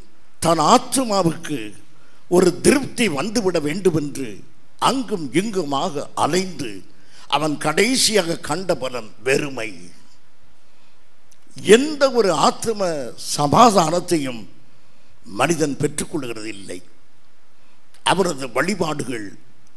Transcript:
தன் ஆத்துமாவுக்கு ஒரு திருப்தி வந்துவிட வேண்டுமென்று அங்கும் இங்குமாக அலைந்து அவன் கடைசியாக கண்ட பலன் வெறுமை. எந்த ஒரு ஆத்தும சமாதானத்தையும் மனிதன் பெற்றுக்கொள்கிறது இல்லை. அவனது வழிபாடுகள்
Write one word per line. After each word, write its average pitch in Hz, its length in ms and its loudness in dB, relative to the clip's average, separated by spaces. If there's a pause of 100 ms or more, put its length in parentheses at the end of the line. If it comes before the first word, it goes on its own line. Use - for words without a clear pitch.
(440)
தன் 165 160 6 (140)
ஆத்துமாவுக்கு 185 800 2 (800)
ஒரு 180 160 8 (160)
திருப்தி 240 400 4 (100)
வந்துவிட 190 400 0 (100)
வேண்டுமென்று 147 640 0 (600)
அங்கும் 202 380 -2 (140)
இங்குமாக 160 640 -2 (180)
அலைந்து 151 480 0 (640)
அவன் 151 280 0
கடைசியாக 185 760 2 (100)
கண்ட 175 360 -2
பலன் 120 260 -4 (160)
வெறுமை. 135 420 0 (2000)
எந்த 285 260 2 (160)
ஒரு 196 140 6 (140)
ஆத்தும 214 440 0 (460)
சமாதானத்தையும் 156 1080 4 (960)
மனிதன் 147 420 2
பெற்றுக்கொள்கிறது 139 760 -4
இல்லை. 95 240 -8 (1300)
அவனது 151 460 0
வழிபாடுகள் 143 720 -2 (460)